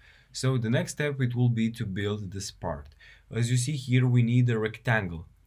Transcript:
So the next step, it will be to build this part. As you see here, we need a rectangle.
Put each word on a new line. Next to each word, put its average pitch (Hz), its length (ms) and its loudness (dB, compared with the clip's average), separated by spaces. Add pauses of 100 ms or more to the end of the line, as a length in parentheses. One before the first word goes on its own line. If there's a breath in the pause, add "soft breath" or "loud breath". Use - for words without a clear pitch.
(320 loud breath)
So 131 260 0
the 110 100 -2
next 160 240 0
step, 147 300 -4
it 120 120 0
will 123 140 2
be 113 240 0
to 113 140 -8
build 101 440 -4
this 95 200 -10
part. 76 380 -10 (460 loud breath)
As 117 160 0
you 127 60 2
see 123 160 0
here, 127 340 2
we 123 160 4
need 120 280 4
a 113 80 0
rectangle. 104 680 -2 (180)